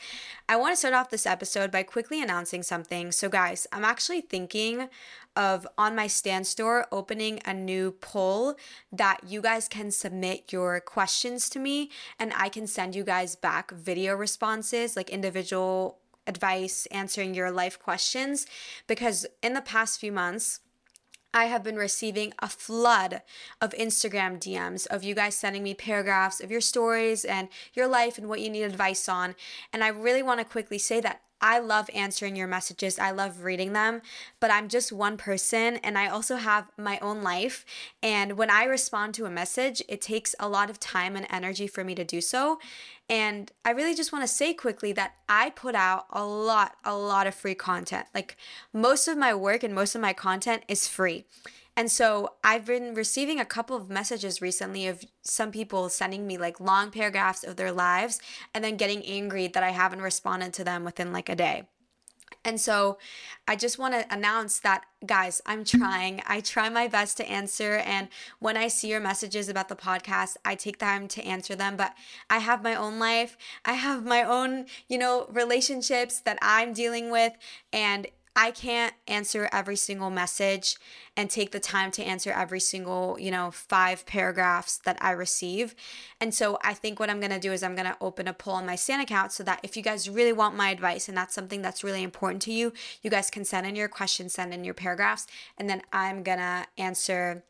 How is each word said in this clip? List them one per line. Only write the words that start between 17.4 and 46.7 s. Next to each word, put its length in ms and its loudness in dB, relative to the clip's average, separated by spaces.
life 260 -2
questions, 720 -2
because 400 0
in 100 0
the 80 0
past 380 2
few 120 -6
months, 500 -2
I 120 6
have 180 0
been 120 -4
receiving 640 -2
a 100 -4
flood 720 4
of 120 2
Instagram 640 0
D 180 -6
Ms 300 -4
of 160 -2
you 100 -2
guys 220 2
sending 260 -2
me 140 -4
paragraphs 680 2
of 80 -10
your 120 -2
stories 640 2
and 260 -2
your 140 2
life 300 4
and 100 -10
what 140 -4
you 80 -4
need 140 -2
advice 440 0
on. 280 0
And 120 0
I 60 6
really 340 2
want 160 2
to 60 -2
quickly 340 -6
say 220 2
that 200 -4
I 180 6
love 340 2
answering 420 -2
your 120 -2
messages. 520 -4
I 120 2
love 320 -4
reading 280 -2
them, 300 2
but 100 6
I'm 160 4
just 240 0
one 240 0
person, 600 0
and 200 -2
I 120 2
also 260 -2
have 320 2
my 220 -4
own 240 -4
life. 420 -2
And 300 2
when 180 4
I 140 8
respond 480 0
to 120 -6
a 40 -4
message, 580 -2
it 140 -8
takes 360 -2
a 120 -4
lot 200 2
of 120 -14
time 340 -2
and 140 -6
energy 360 -2
for 200 -6
me 100 -4
to 80 -4
do 160 -4
so. 400 2
And 440 0
I 80 4
really 240 0
just 160 -2
want 120 -2
to 40 0
say 260 2
quickly 380 -4
that 220 -2
I 220 6
put 240 -6
out 360 2
a 140 -2
lot, 580 2